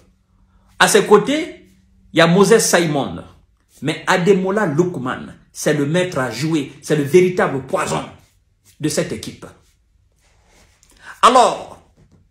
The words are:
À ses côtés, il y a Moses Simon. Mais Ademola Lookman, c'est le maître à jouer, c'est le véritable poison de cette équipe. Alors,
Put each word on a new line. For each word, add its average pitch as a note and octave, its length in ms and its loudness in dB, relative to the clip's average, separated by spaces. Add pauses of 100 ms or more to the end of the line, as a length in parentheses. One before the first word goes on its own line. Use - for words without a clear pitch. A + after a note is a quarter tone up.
(800)
À F3+ 100 4
ses G#3 180 2
côtés, C#4 640 0 (420)
il D#3+ 60 0
y - 20 4
a E3 60 6
Moses G3 320 4
Simon. D3 640 -2 (600)
Mais C3+ 240 -8
Ademola F#3 600 2
Lookman, C3+ 680 -4 (180)
c'est - 220 -2
le C#3+ 120 -2
maître F3+ 320 -4
à B2+ 120 -4
jouer, C#3+ 420 -4 (100)
c'est D#3 140 -2
le D3 80 -2
véritable F3+ 580 0
poison - 420 -6 (720)
de D3+ 100 -6
cette D#3+ 240 -4
équipe. - 340 -14 (1800)
Alors, A3 580 2 (500)